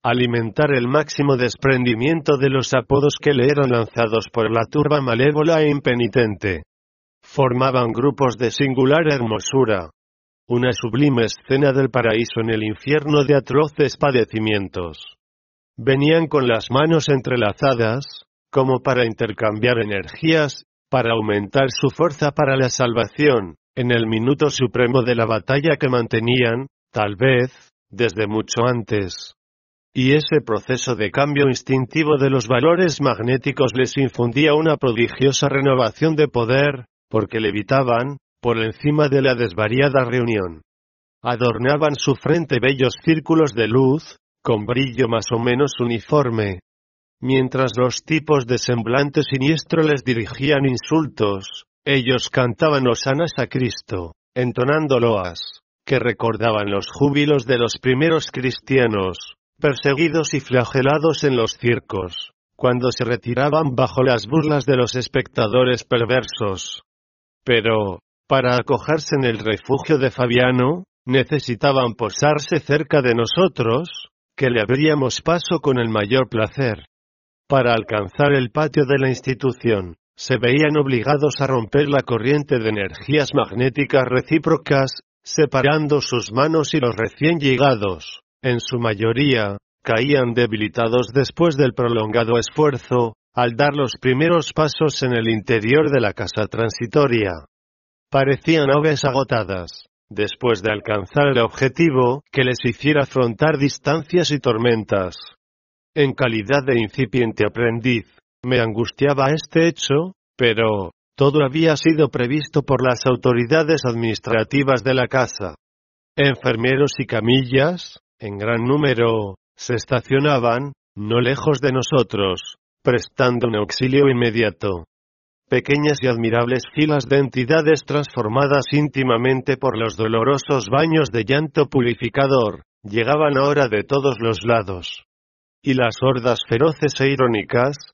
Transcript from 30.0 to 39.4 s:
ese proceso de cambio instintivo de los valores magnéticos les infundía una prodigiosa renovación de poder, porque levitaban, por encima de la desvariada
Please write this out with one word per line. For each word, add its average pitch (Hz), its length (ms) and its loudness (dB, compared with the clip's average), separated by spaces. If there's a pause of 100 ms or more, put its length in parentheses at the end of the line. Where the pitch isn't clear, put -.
ese 151 320 2
proceso 117 500 -4
de 101 160 -2
cambio 143 380 2
instintivo 135 680 0
de 135 120 2
los 127 180 0
valores 151 540 2
magnéticos 127 720 0
les 127 220 -2
infundía 135 560 2
una 156 240 2
prodigiosa 127 720 0
renovación 135 680 0
de 147 140 2
poder, 127 560 0 (240)
porque 110 320 -2
levitaban, 120 760 0 (240)
por 117 200 0
encima 147 500 0
de 135 140 2
la 131 100 2
desvariada 120 720 0